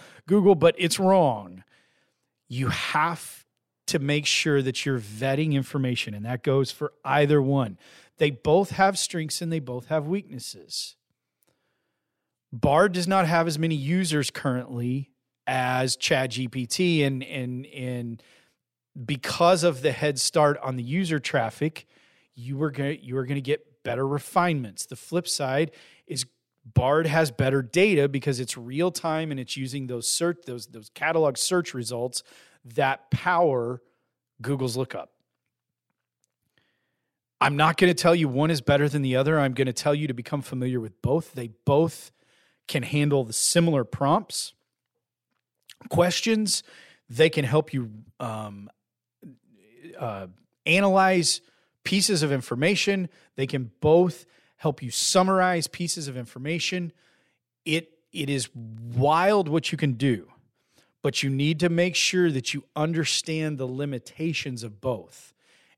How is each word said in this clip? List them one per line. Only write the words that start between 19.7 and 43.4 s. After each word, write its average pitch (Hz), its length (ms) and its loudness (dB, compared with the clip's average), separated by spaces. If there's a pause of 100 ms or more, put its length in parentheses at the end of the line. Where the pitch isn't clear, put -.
the 143 100 2
head 143 260 -2
start 147 460 2
on 127 140 -6
the 120 40 -6
user 160 380 -2
traffic, 131 680 -2 (480)
you 123 200 -10
were 147 160 -2
gonna, 139 300 -4
you 123 160 -8
are 131 80 -2
gonna 139 160 -4
get - 420 -6
better 127 240 -2
refinements. 143 800 -2
The 131 100 -14
flip 170 320 -6
side 143 440 -2 (360)
is 139 180 -8 (480)
Bard 143 320 4
has 156 260 2
better 135 300 0
data 165 460 4
because 135 320 -2
it's 127 180 -8
real 139 340 -4
time 160 380 -4
and 135 120 -6
it's - 160 -10
using 131 300 -8
those 120 220 -6
search, 170 360 0
those, 120 220 -12
those 110 280 -20
catalog 156 420 0
search - 360 0
results 123 500 -6 (400)
that 131 480 -2
power 131 720 2 (600)
Google's 127 360 -2
lookup. 131 340 -6 (2250)
I'm 139 160 2
not 160 180 4
gonna 180 180 6
tell 170 220 4
you 160 140 2
one 147 220 2
is 147 100 -2
better 143 260 4
than 147 140 0
the 127 160 0
other. 151 200 2
I'm 135 160 2
gonna 131 200 0
tell 147 200 0
you 151 140 -2
to 131 60 -4
become 131 280 -6
familiar 127 380 -4
with 107 220 -12
both. 151 320 -2
They 120 160 -10 (160)
both 151 480 0 (540)
can 131 160 -4
handle 143 400 0
the 110 80 -8
similar 156 540 2